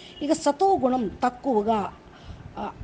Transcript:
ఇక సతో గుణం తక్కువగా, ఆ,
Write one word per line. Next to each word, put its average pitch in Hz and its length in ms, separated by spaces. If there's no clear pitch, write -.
ఇక 294 120
సతో 339 440
గుణం 247 340
తక్కువగా, 226 680
ఆ, 202 160